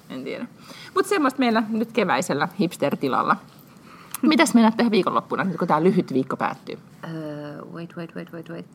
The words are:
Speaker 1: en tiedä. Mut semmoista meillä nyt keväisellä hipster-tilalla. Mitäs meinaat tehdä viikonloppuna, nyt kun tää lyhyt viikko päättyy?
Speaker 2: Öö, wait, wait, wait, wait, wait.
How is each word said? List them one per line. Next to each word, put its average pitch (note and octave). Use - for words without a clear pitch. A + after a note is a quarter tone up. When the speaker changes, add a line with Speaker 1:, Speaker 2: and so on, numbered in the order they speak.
Speaker 1:
en C3
tiedä. C3
Mut F#4+
semmoista D4
meillä A#3
nyt A3+
keväisellä D3+
hipster-tilalla. C#3+
Mitäs D#4+
meinaat A3+
tehdä A#3
viikonloppuna, B2+
nyt E3+
kun F3
tää D#3
lyhyt F3
viikko C3
päättyy? -
Speaker 2:
Öö, D3+
wait, E3+
wait, E3
wait, F3
wait, E3
wait. E3+